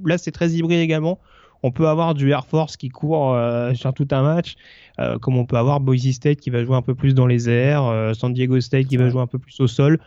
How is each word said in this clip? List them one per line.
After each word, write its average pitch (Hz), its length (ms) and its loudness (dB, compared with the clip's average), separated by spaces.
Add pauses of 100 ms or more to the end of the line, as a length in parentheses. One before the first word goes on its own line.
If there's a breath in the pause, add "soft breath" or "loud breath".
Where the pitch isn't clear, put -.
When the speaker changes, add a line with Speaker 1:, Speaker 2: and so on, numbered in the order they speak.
Speaker 1:
là, 175 140 0
c'est 165 120 -8
très 170 200 -2
hybride 165 300 0
également. 160 380 -2 (440 soft breath)
On 127 80 0
peut 156 180 0
avoir 165 240 0
du 139 180 0
Air 139 140 0
Force 156 320 -2
qui 131 140 -12
court, 147 440 -2
euh, 120 380 -2
sur 131 220 -4
tout 139 160 -4
un 135 120 2
match, 160 340 0 (420 loud breath)
euh, 117 200 -4
comme 127 200 -2
on 123 80 -2
peut 131 100 -2
avoir 139 240 2
Boise 131 300 0
State 147 300 -2
qui 131 100 -8
va 120 120 -2
jouer 127 140 0
un 123 60 0
peu 131 120 -4
plus 135 200 2
dans 127 120 4
les 120 220 2
airs, 131 360 2
euh, 110 280 0
San 123 220 -4
Diego 127 260 0
State 131 260 0
qui 131 120 0
va 127 60 4
Speaker 2:
Ouais. 123 60 2
Speaker 1:
jouer 127 120 0
un 123 60 -2
peu 131 100 -8
plus - 220 -14
au 131 60 4
sol, 147 400 2